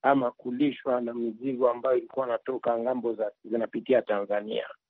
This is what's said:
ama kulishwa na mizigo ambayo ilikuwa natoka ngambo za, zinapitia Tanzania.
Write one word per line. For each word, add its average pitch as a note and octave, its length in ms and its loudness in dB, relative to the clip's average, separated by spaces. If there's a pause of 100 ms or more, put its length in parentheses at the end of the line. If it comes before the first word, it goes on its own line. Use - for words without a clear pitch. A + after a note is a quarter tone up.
ama C3 300 4
kulishwa B2+ 680 0
na A#2 120 -4
mizigo A#2+ 560 0
ambayo B2 280 2
ilikuwa B2 300 -2
natoka A#2 520 -2
ngambo A#2+ 340 -2
za, G#2 180 -4 (140)
zinapitia A2+ 560 0
Tanzania. G#2 640 -2 (240)